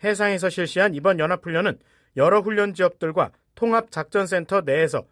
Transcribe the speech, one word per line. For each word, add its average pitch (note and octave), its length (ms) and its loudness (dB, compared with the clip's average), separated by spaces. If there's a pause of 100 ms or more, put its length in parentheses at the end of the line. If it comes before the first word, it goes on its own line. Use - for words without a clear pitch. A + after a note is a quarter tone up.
해상에서 G3 460 0
실시한 F#3 440 -2
이번 E3+ 240 2
연합훈련은 D#3+ 600 -2 (380)
여러 F3+ 240 4
훈련 G3+ 320 -2
지역들과 E3+ 580 -2 (240)
통합작전센터 G3 1120 -2
내에서 D#3 460 0